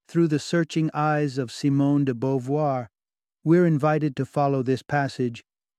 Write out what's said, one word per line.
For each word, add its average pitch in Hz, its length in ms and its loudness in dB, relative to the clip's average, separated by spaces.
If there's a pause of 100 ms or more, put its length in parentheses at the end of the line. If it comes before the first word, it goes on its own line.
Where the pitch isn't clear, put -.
Through 170 220 2
the 147 100 0
searching 160 540 -2
eyes 147 440 0
of 123 140 -4
Simone 143 540 2
de 131 80 -2
Beauvoir, 135 720 -2 (560)
we're 170 220 6
invited 151 500 2
to 135 100 -2
follow 139 380 0
this 127 200 -2
passage 127 600 -4 (360)